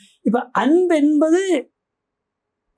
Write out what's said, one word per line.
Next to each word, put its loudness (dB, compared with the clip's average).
இப்ப -2
அன்பு 0
என்பது 0